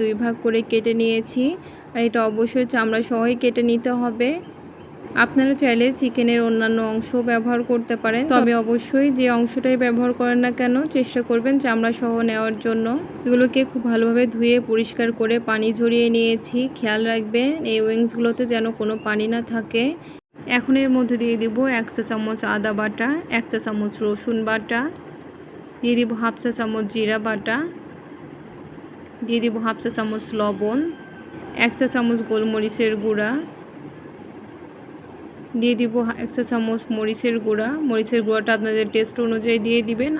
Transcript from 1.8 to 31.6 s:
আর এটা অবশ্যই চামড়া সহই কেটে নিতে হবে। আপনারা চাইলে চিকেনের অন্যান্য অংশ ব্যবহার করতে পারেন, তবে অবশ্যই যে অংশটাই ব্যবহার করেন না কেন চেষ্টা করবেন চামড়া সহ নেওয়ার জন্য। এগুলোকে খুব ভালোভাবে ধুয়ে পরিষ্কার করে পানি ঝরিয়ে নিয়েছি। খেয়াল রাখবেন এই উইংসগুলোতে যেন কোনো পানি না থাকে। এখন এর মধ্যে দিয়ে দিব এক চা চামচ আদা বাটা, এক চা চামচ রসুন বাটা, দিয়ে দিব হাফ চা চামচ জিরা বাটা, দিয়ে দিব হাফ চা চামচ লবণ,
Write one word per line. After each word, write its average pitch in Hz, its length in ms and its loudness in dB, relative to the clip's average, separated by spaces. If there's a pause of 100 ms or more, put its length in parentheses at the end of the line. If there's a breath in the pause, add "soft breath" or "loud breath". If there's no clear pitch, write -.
আর 240 160 -2
এটা 226 120 2 (100)
অবশ্যই 233 420 0
চামড়া 220 360 2
সহই 233 340 2
কেটে 240 280 2
নিতে 233 200 2 (100)
হবে। 240 280 0 (960)
আপনারা 269 280 4 (100)
চাইলে 240 240 6 (140)
চিকেনের 233 480 2
অন্যান্য 226 300 2 (140)
অংশ 220 180 -4 (200)
ব্যবহার 233 300 2 (100)
করতে 233 260 0
পারেন, 226 260 0 (100)
তবে 240 200 6 (100)
অবশ্যই 240 460 2 (100)
যে 254 80 4 (120)
অংশটাই 254 460 2
ব্যবহার 247 360 2
করেন 247 240 4
না 247 60 2 (100)
কেন 247 140 2 (200)
চেষ্টা 254 340 0
করবেন 240 300 4
চামড়া 233 420 2
সহ 233 120 0 (180)
নেওয়ার 220 340 -2
জন্য। 226 220 0 (380)
এগুলোকে 247 360 4 (100)
খুব 233 200 -4
ভালোভাবে 233 340 4 (100)
ধুয়ে 233 220 4 (140)
পরিষ্কার 226 420 0
করে 226 240 0 (120)
পানি 220 200 2 (100)
ঝরিয়ে 233 320 4
নিয়েছি। 226 480 2 (160)
খেয়াল 220 280 0 (100)
রাখবেন 226 360 0 (240)
এই 220 80 2
উইংসগুলোতে 226 680 2
যেন 226 180 0 (140)
কোনো 214 160 -2 (100)
পানি 214 300 0
না 233 60 0 (120)
থাকে। 226 320 0 (720 loud breath)
এখন 247 180 2
এর 269 200 4
মধ্যে 240 260 2
দিয়ে 233 200 2
দিব 220 140 -2 (240)
এক 226 120 -4
চা 226 100 -4
চামচ 220 380 -4 (140)
আদা 214 180 0
বাটা, 214 360 -2 (300)
এক 226 100 -2
চা 226 160 -2
চামচ 208 280 -2 (100)
রসুন 214 360 -2 (100)
বাটা, 220 320 -2 (1000)
দিয়ে 240 180 2
দিব 240 140 2 (100)
হাফ 226 200 -2
চা 240 120 0
চামচ 220 380 -2
জিরা 220 360 0
বাটা, 220 300 -2 (1700)
দিয়ে 233 220 0
দিব 226 180 0
হাফ 220 180 -2
চা 233 100 -4
চামচ 220 340 -4 (140)
লবণ, 208 400 0 (840)